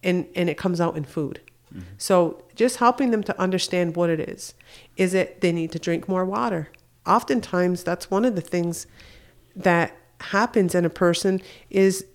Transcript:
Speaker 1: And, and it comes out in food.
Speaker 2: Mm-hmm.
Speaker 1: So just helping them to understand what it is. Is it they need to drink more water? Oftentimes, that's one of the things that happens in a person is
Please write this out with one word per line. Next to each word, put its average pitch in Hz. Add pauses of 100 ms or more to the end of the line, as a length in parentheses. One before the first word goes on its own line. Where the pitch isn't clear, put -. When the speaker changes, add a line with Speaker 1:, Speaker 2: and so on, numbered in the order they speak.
Speaker 1:
And, 180
and 175
it 147
comes 175
out 170
in 151
food. - (280)
Speaker 2:
Mm-hmm. 92 (160)
Speaker 1:
So 175 (120)
just 247
helping 247
them 214
to -
understand 180
what 175
it 160
is. - (420)
Is 185
it -
they 175
need 165
to 165
drink 170
more 185
water? 190 (360)
Oftentimes, 180
that's 175
one 196
of 247
the 180
things 170 (680)
that 170 (260)
happens 202
in 175
a 165
person 185 (260)
is 190